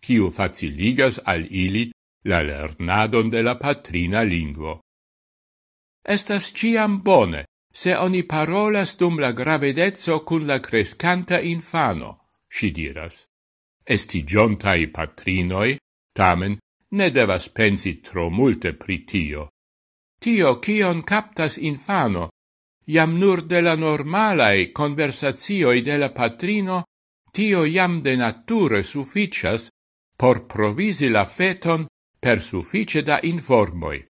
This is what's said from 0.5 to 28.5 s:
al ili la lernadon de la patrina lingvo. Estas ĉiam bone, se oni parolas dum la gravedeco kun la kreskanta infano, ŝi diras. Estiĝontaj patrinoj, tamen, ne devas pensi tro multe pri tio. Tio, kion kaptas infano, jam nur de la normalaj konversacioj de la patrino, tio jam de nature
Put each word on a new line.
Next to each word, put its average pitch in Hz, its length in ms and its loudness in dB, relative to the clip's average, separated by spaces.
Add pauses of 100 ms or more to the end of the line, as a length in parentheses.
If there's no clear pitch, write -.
al 85 240 0
ili 98 420 -2 (340)
la 90 160 2
lernadon 87 880 0
de 113 140 0
la 120 120 0
patrina 104 680 -2
lingvo. 78 580 -4 (1200)
Estas 202 480 -2
ĉiam 214 500 0
bone, 107 420 4 (280)
se - 240 0
oni 185 300 0
parolas 190 720 0
dum 170 220 2
la 131 120 0
gravedeco 151 880 0
kun 156 280 -2
la 135 120 0
kreskanta 175 840 0
infano, 156 680 -4 (380)
ŝi - 220 -2
diras. 78 440 -10 (720)
Estiĝontaj 101 920 0 (140)
patrinoj, 92 840 -4 (380)
tamen, 92 420 2 (340)
ne 196 180 2
devas 110 400 2
pensi 101 520 0
tro 85 280 -4
multe 95 440 0
pri 87 320 -8
tio. 76 440 -4 (720)
Tio, 185 380 4
kion 190 440 0
kaptas 202 540 -2
infano, 139 720 -2 (580)
jam 165 320 2
nur 190 220 4
de 170 200 2
la 170 140 4
normalaj 151 960 2
konversacioj 143 1080 0
de 147 160 -2
la 143 120 0
patrino, 185 720 -2 (480)
tio 196 340 2
jam 175 360 2
de 135 160 2
nature 120 680 0